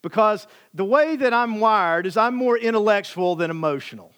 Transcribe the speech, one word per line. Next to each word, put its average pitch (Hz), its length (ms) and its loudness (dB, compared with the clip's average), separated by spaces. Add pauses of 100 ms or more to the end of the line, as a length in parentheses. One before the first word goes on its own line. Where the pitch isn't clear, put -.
Because 214 420 0 (300)
the 190 100 -4
way 302 300 2
that 254 180 0
I'm 233 260 0
wired 185 460 2
is 190 120 -2
I'm 240 180 0
more 247 200 0
intellectual 208 800 0
than 165 140 -2
emotional. 147 680 -6